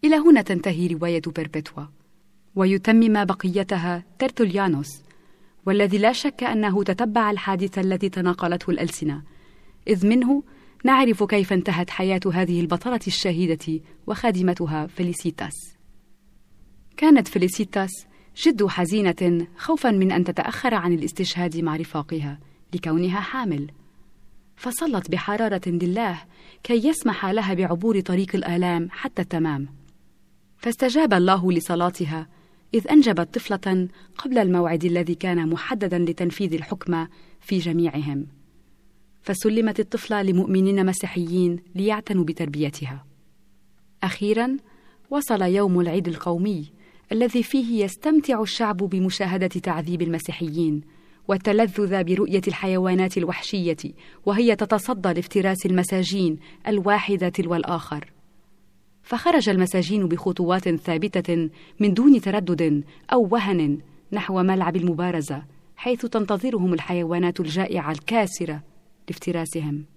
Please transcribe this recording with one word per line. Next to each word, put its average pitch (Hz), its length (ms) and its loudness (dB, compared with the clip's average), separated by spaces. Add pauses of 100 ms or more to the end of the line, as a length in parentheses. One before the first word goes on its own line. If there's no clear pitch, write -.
إلى 302 120 6
هنا 302 260 8
تنتهي 180 460 0
رواية 170 340 0 (140)
بيربتوا، 151 480 -8 (720)
ويتمم 208 680 4
بقيتها 185 760 -2 (160)
ترتوليانوس، 196 840 0 (640)
والذي 202 320 2
لا 220 140 4
شك 254 320 -4
أنه 208 400 0
تتبع 214 480 0
الحادثة 196 500 -2
التي 190 280 0
تناقلته 180 600 -2
الألسنة، 151 520 -4 (640)
إذ 196 200 2
منه 247 360 4 (400)
نعرف 254 400 4
كيف 202 300 2
انتهت 180 360 0
حياة 190 320 -2 (120)
هذه 175 280 0
البطلة 175 460 -2
الشهيدة 165 760 -2 (260)
وخادمتها 180 800 -2
فيليسيتاس. - 880 -8 (1200)
كانت 285 300 8
فيليسيتاس 190 640 0 (460)
جد 233 280 4
حزينة 175 840 0 (100)
خوفًا 302 340 0
من 190 200 4
أن 180 120 2
تتأخر 220 500 -2
عن 175 200 0
الاستشهاد 170 640 -4
مع 160 180 -2
رفاقها 147 640 -6 (340)
لكونها 180 460 -2
حامل، 185 520 -6 (840)
فصلت 247 560 -4
بحرارة 202 560 -2
لله 180 540 -2 (420)
كي 233 240 2
يسمح 233 380 -2
لها 190 280 0
بعبور 185 460 0
طريق 185 360 -2
الآلام 175 560 0
حتى - 300 -8
التمام، 156 460 -2 (920)
فاستجاب 254 560 2
الله 185 380 4
لصلاتها، 170 760 -2 (460)
إذ 226 180 0
أنجبت 220 420 6
طفلة 190 540 -2 (300)
قبل 254 200 -2
الموعد 175 480 2
الذي 175 300 0
كان 175 340 -2
محدداً 180 500 -2
لتنفيذ 170 540 -2
الحكم 165 540 -4 (320)
في - 180 -4
جميعهم، 156 720 -2 (920)
فسلمت 214 580 0
الطفلة 214 420 -2
لمؤمنين 190 640 2
مسيحيين 180 720 0 (160)
ليعتنوا 202 480 0
بتربيتها. 147 840 -4 (1000)
أخيرًا 220 540 -2 (520)
وصل 262 320 0
يوم 185 380 4
العيد 175 280 0
القومي 170 680 -4 (360)
الذي 233 320 0
فيه 233 400 0
يستمتع 277 580 2
الشعب 208 360 -2
بمشاهدة 185 680 -2
تعذيب 170 540 -4
المسيحيين 160 800 -2 (460)
والتلذذ 196 760 0
برؤية 185 440 0
الحيوانات 185 720 0
الوحشية 170 600 -4 (480)
وهي 214 300 4
تتصدى 202 540 -2
لافتراس 190 560 -2
المساجين 180 760 0 (280)
الواحدة 202 600 0
تلو 175 260 -2
الآخر، 160 560 -6 (920)
فخرج 269 460 2
المساجين 185 580 0
بخطوات 180 600 -2
ثابتة 165 800 -2 (300)
من 208 140 4
دون 254 280 6
تردد 170 600 0 (300)
أو 240 180 4
وهن 175 480 0 (320)
نحو 190 320 -2
ملعب 185 320 2
المبارزة، 165 680 -2 (320)
حيث 247 300 -4
تنتظرهم 208 680 0
الحيوانات 175 640 -2
الجائعة 160 520 -2
الكاسرة 165 720 -4 (440)
لافتراسهم. 160 800 -6 (120)